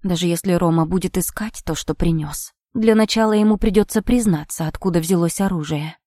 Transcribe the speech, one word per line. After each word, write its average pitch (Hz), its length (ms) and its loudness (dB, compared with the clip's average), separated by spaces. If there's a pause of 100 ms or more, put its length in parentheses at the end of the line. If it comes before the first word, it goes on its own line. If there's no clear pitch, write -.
Даже 180 240 0
если 170 260 0
Рома 170 320 2
будет 180 320 -2
искать - 480 -6
то, 160 100 -4
что - 180 -6
принёс, 160 580 -2 (220)
для 220 220 4
начала 220 380 2
ему 214 240 4
придётся 208 440 2
признаться, 196 640 0
откуда 175 320 -2
взялось 170 400 0
оружие. 160 680 -4